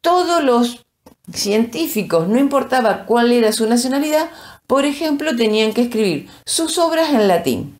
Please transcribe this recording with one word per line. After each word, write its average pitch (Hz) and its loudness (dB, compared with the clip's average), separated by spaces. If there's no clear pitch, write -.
todos 339 0
los 240 0
científicos, 208 -2
no 220 0
importaba 262 0
cuál 240 2
era 226 2
su 220 -2
nacionalidad, 285 0
por 277 2
ejemplo, 294 -2
tenían 220 0
que 240 0
escribir 214 -2
sus 320 -4
obras 330 2
en 214 2
latín 143 -2